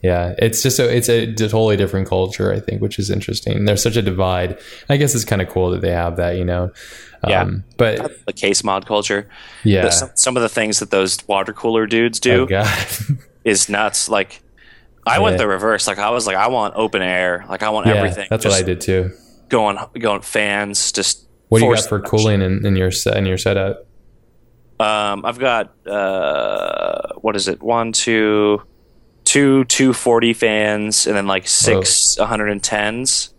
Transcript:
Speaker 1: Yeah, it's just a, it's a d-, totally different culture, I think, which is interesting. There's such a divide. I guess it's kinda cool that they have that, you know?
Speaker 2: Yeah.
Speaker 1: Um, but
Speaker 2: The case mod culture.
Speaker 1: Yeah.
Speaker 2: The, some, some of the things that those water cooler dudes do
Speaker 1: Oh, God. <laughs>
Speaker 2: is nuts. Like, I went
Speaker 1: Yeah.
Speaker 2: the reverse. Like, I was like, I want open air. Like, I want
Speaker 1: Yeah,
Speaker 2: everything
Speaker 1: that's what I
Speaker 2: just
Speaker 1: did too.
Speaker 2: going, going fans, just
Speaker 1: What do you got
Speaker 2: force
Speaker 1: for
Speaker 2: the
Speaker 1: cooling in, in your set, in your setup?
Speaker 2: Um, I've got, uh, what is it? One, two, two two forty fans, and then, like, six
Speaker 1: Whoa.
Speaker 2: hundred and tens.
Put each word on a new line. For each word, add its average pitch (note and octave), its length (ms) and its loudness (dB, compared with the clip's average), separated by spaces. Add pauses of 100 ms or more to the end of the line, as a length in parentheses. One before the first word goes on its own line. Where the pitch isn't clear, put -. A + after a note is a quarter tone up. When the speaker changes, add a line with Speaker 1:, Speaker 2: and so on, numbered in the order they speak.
Speaker 1:
Yeah, F2 340 0
it's - 240 0
just C3 180 0
a, D#3 160 2
it's A#2+ 140 0
a A#2 160 4
d-, A2 220 -2
totally A2 300 2
different F#2+ 300 0
culture, F#2+ 460 0
I G2+ 60 -2
think, G2+ 220 -6
which G#2+ 180 -4
is G2+ 100 -2
interesting. G2+ 560 -2
There's G#2 160 2
such A2+ 160 0
a A#2 60 2
divide. F#2 540 0 (300)
I C#3+ 100 2
guess C#3 180 2
it's A2 100 -2
kinda A2 220 0
cool F2+ 240 0
that F2+ 100 -2
they F2+ 100 0
have E2+ 260 -2
that, F2 200 -2
you F2+ 80 -2
know? F2 260 -2 (560)
Speaker 2:
Yeah. F#2 140 4
Speaker 1:
Um, F#2 220 -4 (140)
but A2+ 340 0 (160)
Speaker 2:
The G2+ 60 -6
case G2 300 0
mod G2 220 -2
culture. G#2 420 0 (360)
Speaker 1:
Yeah. G2 220 6
Speaker 2:
The, F2+ 60 4
some, - 220 0
some B2+ 240 0
of A#2+ 60 2
the A2 60 2
things G#2+ 300 -2
that G#2 120 -6
those F#2+ 260 2 (100)
water G2 260 -2
cooler A2+ 340 0
dudes A#2 320 0
do B2 220 4
Speaker 1:
Oh, C3 40 2
God. G2 400 0 (280)
<laughs> - 300 -12
Speaker 2:
is G2+ 240 2
nuts. G#2 420 -2
Like, G2+ 320 -2 (680)
I A#2+ 120 2
went G3 160 2
Speaker 1:
Yeah. - 80 0
Speaker 2:
the G#2+ 40 0
reverse. G2+ 400 0
Like, G2+ 100 -2
I G#2 140 -2
was A#2 160 -2
like, F#2+ 80 -2
I G2+ 140 2
want A2+ 260 -2
open G#2 260 -2
air. F2+ 480 0
Like, F#2+ 140 -6
I G#2+ 60 0
want G#2+ 180 0
Speaker 1:
Yeah, A2 80 4
Speaker 2:
everything F#2+ 340 -2
Speaker 1:
that's A2 160 -2
what G#2 80 2
I F#2+ 40 2
Speaker 2:
just F#2 100 0
Speaker 1:
did F2+ 140 -4
too. F#2 300 0 (380)
Speaker 2:
going, G#2+ 300 0 (180)
going G#2+ 240 -2
fans, G2+ 720 -2
just - 340 -4 (240)
Speaker 1:
What A2+ 100 6
do A2+ 60 6
you B2 60 6
got A#2 80 4
Speaker 2:
force - 80 -4
Speaker 1:
for G#2+ 120 -2
Speaker 2:
the - 80 -10
Speaker 1:
cooling G#2+ 360 2
in, F#2+ 200 -2
in G2+ 120 2
your F#2 160 2
set, G#2 260 0
in G2 80 0
your F#2 140 0
setup? G2 480 -2 (920)
Speaker 2:
Um, G#2 460 -2
I've A#2+ 140 -4
got, A#2+ 340 0 (140)
uh, G#1+ 1300 -2
what G#2+ 140 -2
is G2 120 -2
it? - 160 -6
One, A2+ 280 -2
two, G#2+ 680 2 (600)
two C3+ 420 4
two C3 280 2
forty A#2 400 2
fans, G#2+ 720 0
and G#2 80 0
then, G2+ 120 0
like, F#2+ 200 -2
six - 680 2
Speaker 1:
Whoa. G#2+ 80 2
Speaker 2:
hundred G#2+ 240 -2
and G2+ 140 -4
tens. A2 760 -2